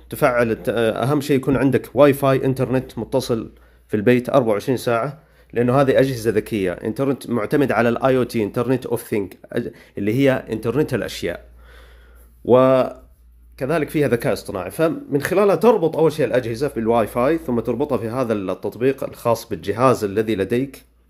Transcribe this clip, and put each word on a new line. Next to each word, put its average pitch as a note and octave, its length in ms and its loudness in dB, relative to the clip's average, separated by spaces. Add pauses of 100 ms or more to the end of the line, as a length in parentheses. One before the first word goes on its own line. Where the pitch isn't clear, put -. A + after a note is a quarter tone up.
تفعل A#2+ 420 2
الت-، A2 180 -4
أهم A2+ 520 0
شيء C#3+ 140 0
يكون C3 220 0
عندك C3 360 2
واي C#3 200 6
فاي C3+ 320 0
إنترنت B2+ 520 -2
متصل A2+ 540 -4 (360)
في G#2+ 100 -2
البيت A#2+ 320 2
أربعة A#2 220 2
وعشرين G#2+ 260 -2
ساعة، B2 420 -2 (340)
لأنه B2 280 2
هذه B2+ 180 4
أجهزة A#2+ 320 0
ذكية، G2 400 0
إنترنت B2+ 580 -4
معتمد A#2+ 420 0
على A#2 180 4
ال A#2 140 0
آي C3 140 4
أو B2 60 2
تي، A2 280 -2
Internet B2 380 -2
of A2+ 100 -2
Thing، G2+ 360 -4 (180)
أج-، A#2+ 160 -4 (280)
اللي G#2 160 -2
هي C3 380 2
إنترنت A#2+ 420 -2
الأشياء. - 520 -6 (1000)
وكذلك C3 1400 0
فيها D3 180 0
ذكاء A#2 260 0
اصطناعي، F#2 380 -8
فمن D3 500 -2
خلالها F#3+ 340 2
تربط E3 420 2
أول D#3 140 4
شيء D3+ 140 -2
الأجهزة A#2 500 -2
بالواي A2+ 320 2
فاي، C#3 300 0
ثم C3 220 -4
تربطها B2 380 -2
في A2 120 -6
هذا A#2 240 -2
التطبيق G#2 720 -4
الخاص - 460 -4
بالجهاز G2+ 540 0
الذي G#2+ 320 -2
لديك. A#2+ 480 -4 (260)